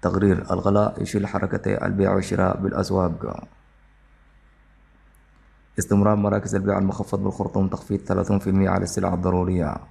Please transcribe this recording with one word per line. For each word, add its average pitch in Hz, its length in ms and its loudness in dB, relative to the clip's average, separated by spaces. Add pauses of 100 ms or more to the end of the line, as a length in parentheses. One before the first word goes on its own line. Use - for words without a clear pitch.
تقرير: 92 520 2
الغلاء 101 480 2
يشيل 101 260 -2
حركتي 98 580 -2
البيع 98 280 2
والشراء 95 440 2
بالأسواق. 92 880 -2 (2250)
استمرار 104 360 4
مراكز 101 400 0
البيع 98 220 0
المخفض 98 460 -2
بالخرطوم، 95 440 -2
تخفيض 92 320 -4
ثلاثون 95 400 0
في 98 100 -4
المية 95 200 2
على 95 140 0
السلع 92 300 -2
الضرورية. 90 600 0 (160)